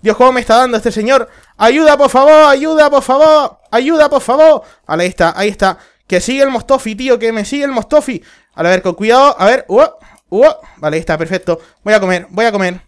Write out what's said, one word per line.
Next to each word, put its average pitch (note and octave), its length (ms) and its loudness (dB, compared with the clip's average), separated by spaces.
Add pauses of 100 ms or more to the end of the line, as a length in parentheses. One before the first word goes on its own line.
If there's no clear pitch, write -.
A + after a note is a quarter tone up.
Dios, G#3+ 160 -2
cómo B3+ 160 4
me B3+ 80 -2
está A3 160 0
dando B3 200 0
este G#3+ 160 -4
señor. A#3 360 -2 (280)
Ayuda, C#4+ 400 2
por C#4 140 2
favor, D4+ 360 4
ayuda, D4 440 2
por C#4 120 0
favor. D4+ 560 0 (120)
Ayuda, C#4+ 380 0
por C#4+ 120 -2
favor. D4 420 2 (240)
Vale, D#3+ 180 -4
ahí F3+ 40 -4
está, E3+ 280 -2
ahí G3+ 120 -4
está. G3 300 -4 (280)
Que F3+ 140 -2
sigue C4+ 220 -2
el C#4 80 0
Mostofi, A#3+ 440 -4
tío, B3 240 -2
que A3+ 140 -4
me G#3+ 120 -6
sigue C#4 200 -6
el C#4 80 -6
Mostofi. C4 500 -4 (320)
Vale, E3 140 -4
a F3+ 40 2
ver, F#3 100 -2
con F3+ 120 -4
cuidado, A#3+ 440 2
a F#3 80 -2
ver. B3+ 220 0
Uh, A3 140 2 (480)
uh, G#3+ 140 2 (320)
vale, D3+ 200 -6
ahí D#3+ 40 -4
está, D#3 180 -6
perfecto. E3+ 420 -6 (220)
Voy G#3+ 120 0
a G#3 60 2
comer, F#3 300 -4
voy G#3+ 140 -2
a A3+ 80 0
comer. F#3 360 -6